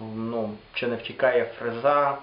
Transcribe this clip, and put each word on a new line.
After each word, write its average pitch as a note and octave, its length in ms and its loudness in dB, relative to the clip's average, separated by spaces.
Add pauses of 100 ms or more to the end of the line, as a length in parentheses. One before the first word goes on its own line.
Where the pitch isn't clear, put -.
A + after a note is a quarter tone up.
(160)
ну, A2+ 380 -4 (200)
чи B2 120 -2
не A#2+ 100 0
втікає A#2+ 480 2
фреза, C#3 800 2